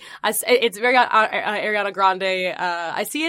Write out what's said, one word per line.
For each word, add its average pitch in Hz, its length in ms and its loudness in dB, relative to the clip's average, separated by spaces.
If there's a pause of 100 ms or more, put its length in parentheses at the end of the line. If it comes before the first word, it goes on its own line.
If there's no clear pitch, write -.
<laughs> - 140 -10
I 214 60 2
s-, 220 180 -2
it's 233 300 2
very, 247 180 2
uh, 247 100 6
uh, 220 220 4
Ariana 202 640 -2
Grande, 185 640 0
uh, 170 400 -4
I 190 60 -2
see 294 280 -4